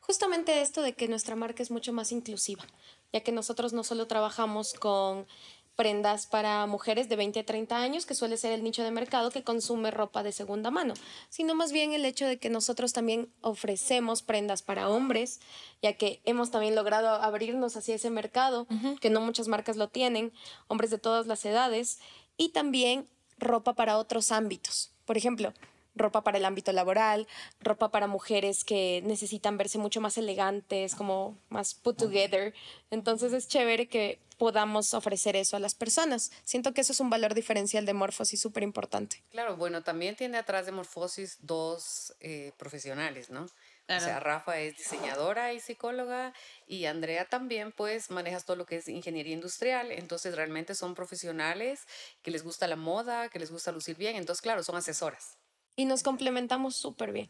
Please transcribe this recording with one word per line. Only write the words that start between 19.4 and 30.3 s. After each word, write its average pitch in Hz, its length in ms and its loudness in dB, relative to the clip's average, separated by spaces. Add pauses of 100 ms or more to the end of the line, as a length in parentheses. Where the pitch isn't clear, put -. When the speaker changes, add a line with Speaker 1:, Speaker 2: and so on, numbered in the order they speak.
Speaker 1:
marcas 214 300 0
lo 214 120 2
tienen, 233 440 0 (340)
hombres 220 240 0
de 214 80 0
todas 226 300 2
las 220 160 -2
edades, 233 560 2 (360)
y 330 120 2
también 269 600 2 (300)
ropa 233 360 4
para 220 240 4
otros 220 340 2
ámbitos. 214 580 0 (140)
Por 226 120 0
ejemplo, 214 380 0 (400)
ropa 214 300 4
para 202 140 4
el 196 60 2
ámbito 190 280 0
laboral, 208 560 4 (320)
ropa 214 320 2
para 208 160 4
mujeres 196 560 2
que 185 400 2
necesitan 208 540 0
verse 202 200 0
mucho 208 220 0
más 214 180 0
elegantes, 196 800 0